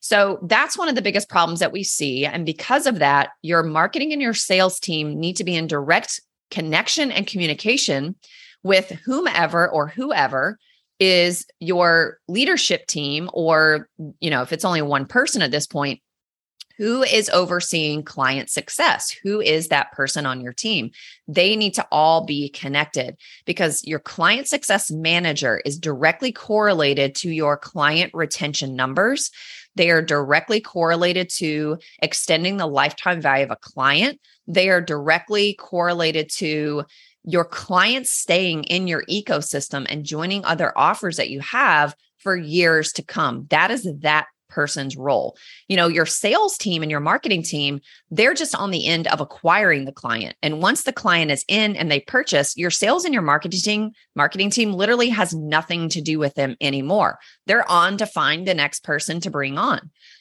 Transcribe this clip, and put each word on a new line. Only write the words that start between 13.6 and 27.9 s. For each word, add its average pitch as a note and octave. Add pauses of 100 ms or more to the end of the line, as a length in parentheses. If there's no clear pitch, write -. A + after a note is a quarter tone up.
you E3
know, C3
if B2+
it's E3
only F3
one C#3
person C4
at C#3+
this C#3+
point, C#3+ (760)
who A#3
is A3
overseeing E3
client C3+
success? - (140)
Who G#3
is D#3+
that C#3+
person C#3
on B2+
your B2
team? D#3 (360)
They F3+
need G#3+
to -
all D#3+
be C#3+
connected C#3 (300)
because E3+
your D#3
client G#3
success -
manager D#3+
is C#3+
directly D#3+
correlated D#3
to F3
your D3+
client D#3